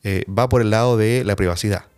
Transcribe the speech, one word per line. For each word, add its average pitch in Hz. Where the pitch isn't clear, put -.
eh, 95
va 117
por 123
el 110
lado 117
de 117
la 101
privacidad 92